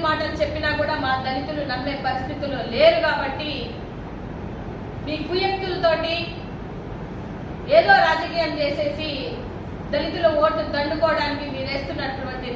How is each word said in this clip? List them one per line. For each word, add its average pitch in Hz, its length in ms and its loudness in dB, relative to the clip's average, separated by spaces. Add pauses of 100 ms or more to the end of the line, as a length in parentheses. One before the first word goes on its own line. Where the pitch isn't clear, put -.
మాటలు 311 340 0
చెప్పినా 302 300 0 (100)
కూడా 302 140 0 (100)
మా 262 80 2 (140)
దళితులు 285 440 -2
నమ్మే 262 240 -2 (120)
పరిస్థితుల్లో 269 520 -2 (140)
లేరు 320 340 8
కాబట్టి 285 460 -2 (1500)
మీ 294 100 -4 (140)
కుయుక్తులతోటి 349 880 0 (1600)
ఏదో 403 160 10 (140)
రాజకీయం 320 540 2
చేసేసి 294 500 0 (840)
దళితుల 330 340 2 (160)
ఓటు 311 200 4 (120)
దండుకోవడానికి 294 800 2
మీరు 262 180 -4
వేస్తున్నటువంటి 277 840 -4